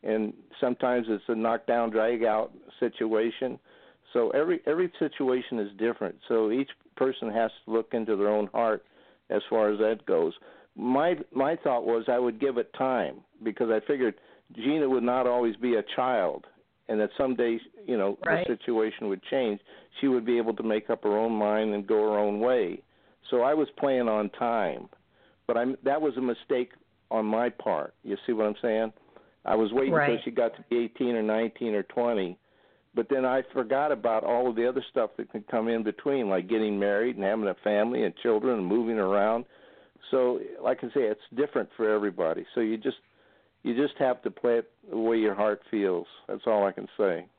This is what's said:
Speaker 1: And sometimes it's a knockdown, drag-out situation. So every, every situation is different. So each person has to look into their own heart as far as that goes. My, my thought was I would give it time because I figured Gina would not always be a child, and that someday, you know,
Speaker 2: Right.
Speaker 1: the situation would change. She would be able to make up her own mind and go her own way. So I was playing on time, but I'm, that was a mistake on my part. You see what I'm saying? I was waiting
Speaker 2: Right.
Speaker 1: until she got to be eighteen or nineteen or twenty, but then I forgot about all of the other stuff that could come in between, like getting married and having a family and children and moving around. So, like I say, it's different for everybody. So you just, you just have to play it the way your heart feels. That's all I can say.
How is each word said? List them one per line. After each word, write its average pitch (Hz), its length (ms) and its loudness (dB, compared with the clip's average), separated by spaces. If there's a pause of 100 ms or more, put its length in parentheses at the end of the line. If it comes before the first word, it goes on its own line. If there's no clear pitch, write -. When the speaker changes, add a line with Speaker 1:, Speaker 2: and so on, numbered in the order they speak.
Speaker 1:
And 110 280 -2 (280)
sometimes 123 480 0
it's 107 200 -2
a 117 60 0
knockdown, 113 560 0
drag-out 110 600 0 (280)
situation. 117 760 -2 (540)
So 117 180 2
every, 156 360 0
every 170 320 0
situation 127 600 -2
is 101 180 -4
different. 107 400 -2 (120)
So 110 220 2
each 135 200 0 (260)
person 127 340 -2
has 110 200 0 (140)
to 110 80 -8
look 113 220 0
into 110 220 0
their 101 120 2
own 107 200 2
heart 110 360 0 (440)
as 104 220 -2
far 107 200 4
as 104 100 -2
that 110 260 0
goes. 85 280 2 (420)
My, 147 400 0 (160)
my 139 240 0
thought 127 280 -2
was 117 240 0
I 123 100 2
would 120 220 -2
give 131 180 0
it - 160 -6
time 107 460 -2 (220)
because 113 280 -2
I 110 160 2
figured 127 280 0 (380)
Gina 139 360 0
would 127 140 2
not 123 240 2
always 120 300 2
be 120 180 0
a 107 80 2 (120)
child, 110 520 0 (420)
and 110 120 0
that 104 180 0
someday, 120 400 0 (260)
you 123 140 -2
know, 101 260 0
Speaker 2:
Right. 170 220 0
Speaker 1:
the 117 100 -2
situation 110 520 -2
would 95 160 -4
change. 117 360 -2 (400)
She 139 80 0
would 123 160 2
be 120 140 2
able 113 160 0
to 104 80 -8
make 110 260 0
up 117 140 -2
her 104 160 2
own 113 140 0
mind 107 420 2
and 101 120 -4
go 107 260 2
her 104 60 2
own 104 220 0
way. 117 420 0 (480)
So 123 120 2
I 135 100 4
was 151 160 2 (100)
playing 131 300 2
on 107 220 0
time, 107 580 -2 (580)
but 117 120 0
I'm, 127 240 0
that 139 180 0
was 143 160 0
a 127 60 -4
mistake 123 500 -2 (380)
on 110 160 0
my 113 240 0
part. 80 420 -2 (120)
You 101 120 -4 (100)
see 127 60 0
what 110 140 2
I'm 107 160 0
saying? 110 280 0 (540)
I - 100 2
was 110 160 2
waiting 135 220 0
Speaker 2:
Right. 147 160 2
Speaker 1:
until 117 160 0
she 123 60 -4
got 117 260 -2
to - 140 -20
be 120 80 2
eighteen 120 360 -2
or 113 80 0
nineteen 110 520 -2
or 101 80 0
twenty, 104 560 -2 (560)
but 113 160 0
then 131 160 2
I 131 160 2 (100)
forgot 135 400 0
about 110 320 0
all 120 240 2
of 113 80 -2
the 117 100 2
other 127 240 0
stuff 117 280 0
that 110 120 -10
could 107 180 -10
come 113 200 0
in 113 140 0
between, 113 480 -2
like 92 180 0
getting 107 300 0
married 101 380 0
and 101 80 -4
having 104 240 0
a 90 140 -2
family 110 420 2
and 92 120 -4
children 117 420 0
and 92 80 -2
moving 110 320 0
around. 101 460 2 (680)
So, 123 300 2 (220)
like 127 200 0
I 127 60 -8
say, 135 140 0
it's 107 180 -2 (160)
different 135 400 -2
for 110 120 0
everybody. 92 640 0
So 120 60 0
you 113 180 0
just, 120 180 -4 (640)
you 120 120 -2
just 139 240 0
have 127 240 0
to 113 80 -4
play 117 280 2
it 110 120 -6 (200)
the - 80 -6
way 113 200 2
your 107 160 2
heart 104 260 0 (100)
feels. 92 360 0 (220)
That's 104 180 -8
all 107 200 4
I 95 60 0
can 104 240 -10
say. 87 300 0 (120)